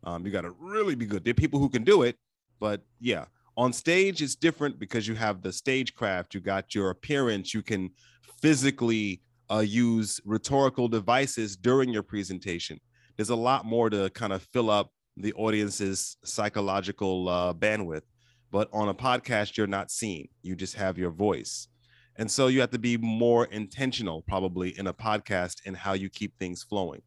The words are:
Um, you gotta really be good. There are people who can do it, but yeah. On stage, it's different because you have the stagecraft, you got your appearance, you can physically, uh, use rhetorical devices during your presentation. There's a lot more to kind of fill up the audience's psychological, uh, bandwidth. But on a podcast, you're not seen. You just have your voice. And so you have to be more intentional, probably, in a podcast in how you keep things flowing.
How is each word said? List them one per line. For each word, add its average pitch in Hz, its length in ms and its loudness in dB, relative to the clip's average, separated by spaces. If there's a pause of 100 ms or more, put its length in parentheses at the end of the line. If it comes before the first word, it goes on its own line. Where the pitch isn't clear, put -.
Um, 87 200 -8
you 98 80 -4
gotta 90 260 -4
really 196 360 -2
be 117 100 -4
good. 101 180 -4
There 117 100 0
are - 20 2
people 143 260 2
who 139 80 4
can 117 160 0
do 190 180 8
it, 120 140 2 (420)
but 104 240 -2 (180)
yeah. 104 260 -2 (320)
On 120 160 2
stage, 180 480 2
it's 135 140 -4
different 147 420 0
because 107 280 -2
you 113 100 -2
have 107 260 -2
the 95 100 -4
stagecraft, 120 840 -2
you 101 60 -6
got 98 340 -4
your 98 160 0
appearance, 117 600 -2
you 110 80 -2
can 95 300 -4 (500)
physically, 123 800 2 (300)
uh, 107 80 2
use 113 680 2
rhetorical 131 640 2
devices 113 680 0
during 123 340 4
your 107 120 -2
presentation. 92 760 -6 (380)
There's 107 120 -2
a 120 60 2
lot 120 300 2
more 113 240 2
to 98 200 2
kind 104 220 -4
of 92 100 -4 (120)
fill 117 160 2
up 101 220 2 (240)
the 104 180 -4
audience's 104 920 -2
psychological, 98 1040 -2
uh, 90 240 0
bandwidth. 87 500 -2 (500)
But 104 200 0
on 107 160 0
a 98 60 0
podcast, 120 640 -2
you're 107 100 2
not 98 240 -4
seen. 90 380 -6 (140)
You 92 140 -6
just 92 200 -10
have 95 200 -2
your 90 140 -2
voice. 82 560 -2 (500)
And 110 140 -4
so 135 160 4
you 131 140 6
have 120 100 2
to 123 80 -4
be 120 180 0
more 117 500 4
intentional, 107 760 -4
probably, 92 560 -2
in 98 80 -4
a 90 80 -4
podcast 104 720 -2
in 95 80 -8
how 98 180 -4
you 98 160 -2
keep - 300 -10
things 90 240 -8
flowing. 92 440 -6